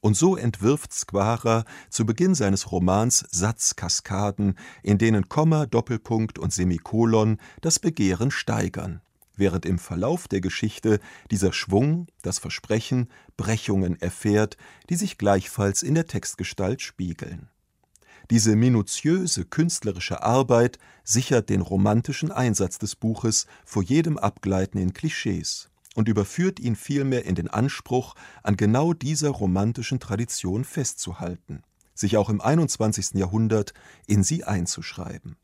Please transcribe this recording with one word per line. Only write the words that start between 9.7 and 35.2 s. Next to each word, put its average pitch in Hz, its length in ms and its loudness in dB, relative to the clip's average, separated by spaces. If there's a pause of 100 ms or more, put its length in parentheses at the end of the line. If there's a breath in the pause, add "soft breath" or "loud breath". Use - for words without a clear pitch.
Verlauf 120 480 -4
der 98 120 0
Geschichte 104 600 0 (320 loud breath)
dieser 92 200 2
Schwung, 147 540 0 (160)
das 87 160 -4
Versprechen, 113 720 -2 (280 loud breath)
Brechungen 95 640 -2
erfährt, 104 560 0 (340 loud breath)
die 175 60 0
sich 185 220 -4
gleichfalls 104 640 2
in 143 140 0
der 165 100 0
Textgestalt - 760 -6
spiegeln. - 680 -10 (840 loud breath)
Diese 110 240 6
minutiöse 123 920 2
künstlerische 104 760 -2
Arbeit 123 560 4 (240 soft breath)
sichert 123 460 2
den 98 140 2
romantischen 104 680 0
Einsatz 110 480 -2
des - 160 -6
Buches 110 520 -2 (180 loud breath)
vor - 180 -2
jedem 151 360 0
Abgleiten 95 600 -2
in 92 140 0
Klischees, - 800 -6 (260)
und 110 120 0
überführt 117 520 0
ihn 117 160 -2
vielmehr 135 480 -2
in 92 100 0
den 85 140 -4
Anspruch, 123 680 -2 (280 loud breath)
an 104 140 0
genau 120 360 2
dieser 147 380 -2
romantischen 110 680 -2
Tradition 110 680 -4
festzuhalten, - 1000 -8 (320)
sich 104 220 0
auch 104 120 4
im 104 120 0
einundzwanzigsten 113 800 0
Jahrhundert 107 540 2 (340 loud breath)
in 104 160 4
sie - 220 0
einzuschreiben. - 1000 -6